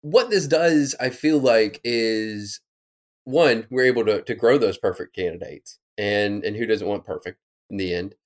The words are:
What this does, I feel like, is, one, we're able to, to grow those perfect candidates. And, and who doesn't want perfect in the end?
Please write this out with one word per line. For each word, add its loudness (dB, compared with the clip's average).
What 2
this 2
does, 2
I 0
feel 2
like, 2
is, -4
one, 2
we're 2
able 2
to, 2
to -6
grow 4
those 0
perfect -6
candidates. -8
And, -2
and -4
who -4
doesn't -2
want -4
perfect -10
in -8
the -2
end? -6